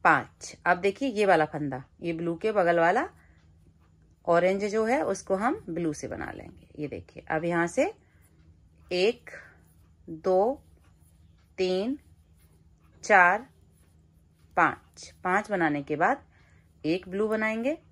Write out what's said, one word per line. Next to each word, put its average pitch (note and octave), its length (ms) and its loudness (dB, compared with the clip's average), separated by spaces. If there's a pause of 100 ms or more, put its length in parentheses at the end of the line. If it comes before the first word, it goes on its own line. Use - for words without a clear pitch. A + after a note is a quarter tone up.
पाँच। - 500 2 (100)
अब F3 140 4
देखिए G3 300 -2
ये G#3 160 0
वाला D#3+ 200 6
फंदा, C#3+ 380 -8 (180)
ये E3+ 120 -6
blue E3+ 220 -4
के A3 160 -4
बगल E3+ 280 2
वाला F#3+ 240 2 (1200)
orange F3+ 400 2
जो G#3+ 200 -2
है C4+ 180 0
उसको G3 320 -4
हम C4 240 -2 (100)
blue D#3+ 240 -4
से - 140 -10
बना - 240 -10
लेंगे। - 360 -18 (100)
ये D3 100 -8
देखिए - 400 -14
अब D#3+ 180 -4
यहाँ E3+ 220 0
से D#4 260 -2 (960)
एक, F#3+ 380 -2 (760)
दो, F#3 540 0 (960)
तीन, F#3+ 400 -2 (1040)
चार, G3 420 6 (1120)
पाँच। - 540 -2 (120)
पाँच G3 280 0
बनाने D#3 320 0
के D3 120 -4
बाद G3 280 0 (600)
एक F3+ 260 -2
blue G3+ 180 -2
बनाएंगे। A3 500 -2 (140)